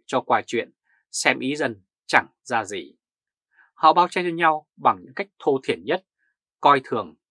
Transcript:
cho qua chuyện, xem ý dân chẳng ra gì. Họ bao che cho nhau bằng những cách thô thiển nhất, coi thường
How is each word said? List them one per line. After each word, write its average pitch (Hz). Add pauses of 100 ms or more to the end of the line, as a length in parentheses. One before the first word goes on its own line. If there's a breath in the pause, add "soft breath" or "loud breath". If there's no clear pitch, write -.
cho 127
qua 113
chuyện, - (400)
xem -
ý 131
dân 123 (240)
chẳng - (160)
ra 117
gì. 92 (800 soft breath)
Họ 156
bao 175
che 185
cho 175
nhau 165
bằng 113
những 127
cách 196 (100)
thô 135
thiển -
nhất, 147 (560)
coi 143
thường 113 (160)